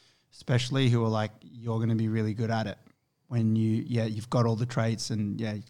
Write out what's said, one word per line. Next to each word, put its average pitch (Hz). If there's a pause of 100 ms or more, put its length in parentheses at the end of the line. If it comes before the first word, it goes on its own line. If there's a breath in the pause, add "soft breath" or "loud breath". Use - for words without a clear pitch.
(320 soft breath)
especially, 127
who 123
were 113
like, 107 (100)
"You're 113
gonna 113
be 110
really 110
good 110
at 110
it." 98 (500)
When 110
you, 110
yeah, 117
you've 107
got 120
all 113
the 117
traits, 113
and, 107
yeah, 110
you 104